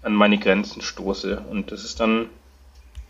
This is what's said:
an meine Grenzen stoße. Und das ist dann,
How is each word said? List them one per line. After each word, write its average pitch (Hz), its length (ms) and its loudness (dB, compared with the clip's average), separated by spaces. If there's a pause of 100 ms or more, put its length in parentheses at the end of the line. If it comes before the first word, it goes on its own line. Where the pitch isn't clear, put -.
an 110 120 -2
meine 104 240 6
Grenzen 101 440 0
stoße. 98 680 -6
Und 101 220 -6
das - 140 -12
ist - 160 -8
dann, 113 240 2 (840)